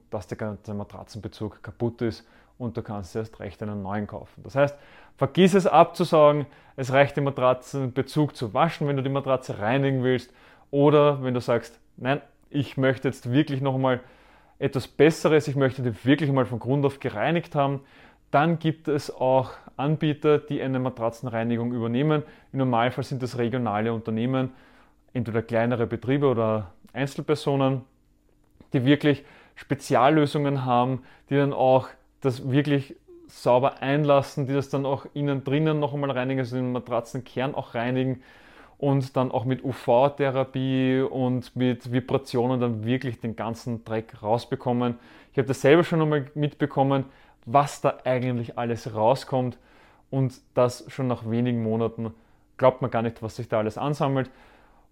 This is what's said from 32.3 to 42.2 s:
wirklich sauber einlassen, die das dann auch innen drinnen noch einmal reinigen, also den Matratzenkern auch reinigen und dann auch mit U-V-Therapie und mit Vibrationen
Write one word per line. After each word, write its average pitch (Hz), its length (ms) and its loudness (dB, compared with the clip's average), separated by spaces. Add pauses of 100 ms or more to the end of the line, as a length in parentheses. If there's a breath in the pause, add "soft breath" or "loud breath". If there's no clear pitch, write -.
wirklich 139 440 0 (320)
sauber 131 540 2
einlassen, 139 640 2
die 135 60 -4
das 139 160 -2
dann 139 160 -4
auch 135 280 -4
innen 143 300 -4
drinnen 156 360 0
noch 139 140 -4
einmal 139 180 -4
reinigen, 127 280 -2
also 123 160 -4
den 127 160 -2
Matratzenkern 123 840 -6
auch - 200 -8
reinigen 127 460 -2 (560 loud breath)
und 139 380 0
dann 127 160 0
auch 117 140 -2
mit 131 180 -4
U-V-Therapie 131 1400 0
und 127 540 -2
mit 123 360 -2
Vibrationen 131 680 0